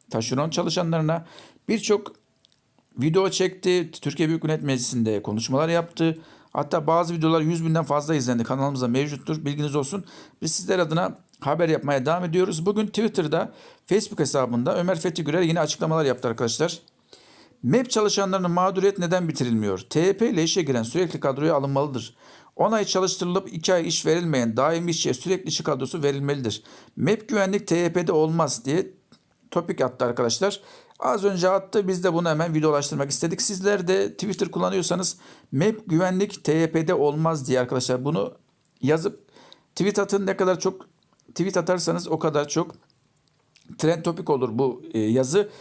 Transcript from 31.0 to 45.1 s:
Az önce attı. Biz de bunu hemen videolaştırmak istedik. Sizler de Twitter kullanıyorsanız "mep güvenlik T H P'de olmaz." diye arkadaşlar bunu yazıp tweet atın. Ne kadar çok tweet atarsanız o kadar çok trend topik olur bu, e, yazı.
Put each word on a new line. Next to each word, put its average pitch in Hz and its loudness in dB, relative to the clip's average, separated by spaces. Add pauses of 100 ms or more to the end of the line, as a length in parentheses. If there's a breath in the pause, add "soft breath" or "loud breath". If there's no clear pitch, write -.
Az 233 0
önce 185 2
attı. 190 0
Biz 185 -2
de 175 2
bunu 170 0
hemen 160 0
videolaştırmak 147 0
istedik. 175 -2
Sizler 190 0
de 196 0
Twitter 196 -4
kullanıyorsanız 180 -2 (360 loud breath)
"mep 214 0
güvenlik 185 0
T 160 4
H 160 2
P'de 165 2
olmaz." 147 0
diye 127 2
arkadaşlar 127 0
bunu - -2 (480)
yazıp 160 0 (480 loud breath)
tweet 202 0
atın. 196 0
Ne 190 -2
kadar 185 2
çok - -4 (420)
tweet 190 -2
atarsanız 175 0
o 156 -2
kadar 147 0
çok - -2 (1040)
trend 165 0
topik 165 -4
olur 127 0
bu, 127 -2 (120)
e, 113 2
yazı. 131 2 (100)